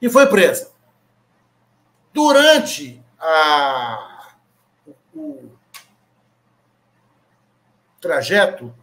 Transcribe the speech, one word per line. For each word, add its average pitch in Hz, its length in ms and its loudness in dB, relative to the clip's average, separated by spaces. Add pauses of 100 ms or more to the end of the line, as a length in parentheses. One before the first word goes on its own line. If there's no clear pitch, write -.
e 240 80 -2
foi 262 180 4
presa. 185 420 0 (1400)
Durante 285 880 2 (160)
a, 143 1160 -2 (520)
o, 311 360 -20
o 262 300 -18 (2500)
trajeto 156 800 -4